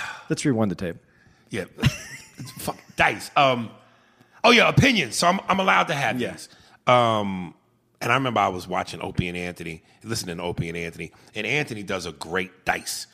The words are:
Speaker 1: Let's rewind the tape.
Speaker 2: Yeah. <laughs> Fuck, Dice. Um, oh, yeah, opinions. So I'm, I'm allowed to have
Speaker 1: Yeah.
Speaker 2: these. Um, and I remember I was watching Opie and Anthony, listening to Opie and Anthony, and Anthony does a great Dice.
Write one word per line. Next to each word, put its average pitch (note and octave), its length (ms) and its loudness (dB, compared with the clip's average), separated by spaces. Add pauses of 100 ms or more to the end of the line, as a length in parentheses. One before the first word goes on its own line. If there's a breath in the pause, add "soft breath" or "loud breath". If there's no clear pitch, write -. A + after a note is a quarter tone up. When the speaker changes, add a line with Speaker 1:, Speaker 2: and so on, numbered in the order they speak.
(280 loud breath)
Speaker 1:
Let's - 160 -4
rewind A2 260 2
the F2 40 -2
tape. E2+ 220 -6 (520 soft breath)
Speaker 2:
Yeah. G2+ 240 -6
<laughs> - 840 -4
Fuck, - 180 -6 (200)
Dice. C3+ 400 0
Um, B2+ 340 2 (720 soft breath)
oh, A3+ 60 8
yeah, G#3+ 180 8
opinions. G3 480 4
So F3 120 2
I'm, G3 200 2
I'm F#3+ 120 2
allowed F#3 280 4
to E3 60 -2
have B2+ 260 0
Speaker 1:
Yeah. G2+ 120 -2
Speaker 2:
these. - 180 -16 (360 soft breath)
Um, G#2 680 2 (480)
and A#2 100 2
I B2 40 6
remember B2+ 240 2
I G2 80 4
was F#2 200 -6
watching F2+ 340 -4
Opie F2+ 260 -4
and F2 100 -6
Anthony, E2+ 440 -10 (220 soft breath)
listening G2+ 320 -6
to F2+ 60 -8
Opie E2+ 260 -4
and E2+ 80 -8
Anthony, E2 360 -10 (220 soft breath)
and G#2+ 120 -4
Anthony B2+ 360 -4
does F#2 220 -6
a E2+ 80 -8
great F#2 540 -6
Dice. - 480 -4